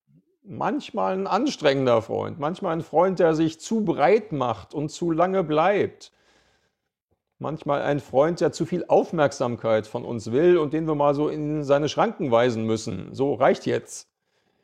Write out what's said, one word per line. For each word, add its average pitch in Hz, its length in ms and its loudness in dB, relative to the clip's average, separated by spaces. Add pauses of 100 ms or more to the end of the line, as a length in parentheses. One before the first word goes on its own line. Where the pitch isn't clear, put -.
(420)
Manchmal 190 720 -4
ein 190 140 -4
anstrengender 139 720 2
Freund, 104 380 -6
manchmal 160 340 -4
ein 165 80 -4
Freund, 175 380 2
der 160 160 4
sich 160 240 0
zu 220 260 -2
breit 170 460 2
macht 127 420 -4
und 151 160 -4
zu 175 220 -4
lange 185 320 0
bleibt. 156 680 0 (1300)
Manchmal 143 420 -4
ein 143 180 0
Freund, 151 400 0
der 160 140 0
zu 170 120 -4
viel 170 220 -4
Aufmerksamkeit 123 960 0
von 120 200 -10
uns 113 260 -8
will 175 260 4
und 151 140 0
den 160 160 -2
wir 156 80 -2
mal 147 180 4
so 147 140 0
in 151 360 -4
seine 143 260 2
Schranken 180 420 -2
weisen 113 340 2
müssen. 110 480 -4
So, 135 200 0
reicht 139 320 2
jetzt. - 420 -6 (560)